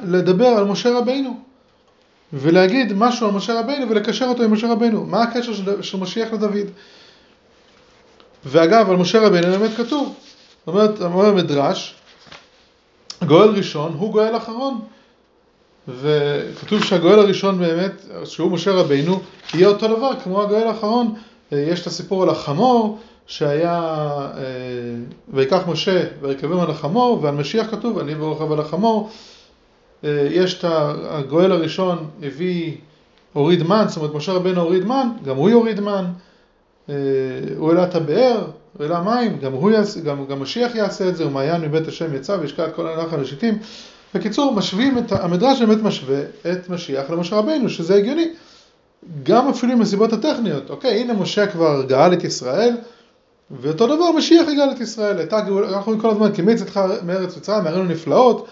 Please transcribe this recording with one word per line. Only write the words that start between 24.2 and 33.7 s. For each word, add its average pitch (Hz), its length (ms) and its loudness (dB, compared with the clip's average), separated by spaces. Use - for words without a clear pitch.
אה, 143 40 -10
"ויקח 135 380 2
משה 175 360 0
וירכבם 143 380 -4
על 160 120 0
החמור", 233 500 0
ועל 147 140 0
משיח 220 360 -2
כתוב, 214 280 -4
"אני 147 160 -6
ורוכב 156 360 -4
על 147 80 -2
החמור". 202 500 -2
אה, 147 280 0
יש 180 280 0
את - 40 -8
ה-, 156 300 0
הגואל 156 420 2
הראשון 170 560 -2
הביא, 165 480 -4
הוריד 151 300 2
מן, 202 240 4